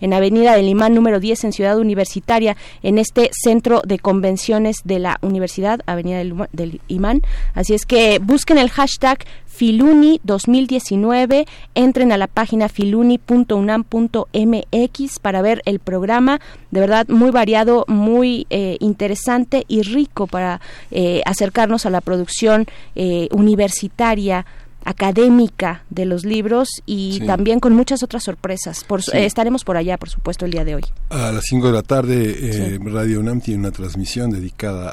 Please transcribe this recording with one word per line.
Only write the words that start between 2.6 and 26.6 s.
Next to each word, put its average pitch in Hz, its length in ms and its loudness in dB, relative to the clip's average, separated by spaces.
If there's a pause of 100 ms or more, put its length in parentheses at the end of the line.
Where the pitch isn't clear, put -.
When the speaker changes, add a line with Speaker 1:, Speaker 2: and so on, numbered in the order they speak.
Speaker 1:
en 202 140 2
este 226 320 2 (120)
centro 233 440 2
de 190 140 -2
convenciones 196 840 0
de 185 160 -2
la 180 220 -4
universidad, 190 640 -2
Avenida 175 320 -4
del 180 160 -6
Uma-, 190 180 -8
del 165 380 -8
Imán. 202 320 0 (320)
Así - 200 0
es 208 120 0
que 226 340 4
busquen 277 380 2
el 254 120 4
hashtag 269 560 0 (220)
Filuni 294 760 4
dos 196 240 -2
mil 254 200 4
diecinueve, 247 800 0 (300)
entren 254 380 4
a 196 40 2
la 190 100 0
página 220 420 0
filuni 226 480 2
punto 240 400 0
unam 214 260 0
punto 226 480 -2
m 220 400 0
x 247 480 -2
para 190 220 -2
ver 220 240 2
el 202 140 -2
programa, 226 600 0 (320)
de 185 80 0
verdad 214 300 2
muy 240 220 4
variado, 220 580 4
muy, 233 640 2
eh, 190 280 -2
interesante 226 880 -2
y 220 140 0
rico 208 460 -2
para, 180 340 -4 (300)
eh, 175 340 0
acercarnos 208 600 0
a 202 40 -2
la 185 100 0
producción, 214 680 0 (280)
eh, 175 380 -2
universitaria, 202 1120 0 (400)
académica 196 1040 2
de 180 160 -6
los 175 200 -4
libros 220 440 0 (160)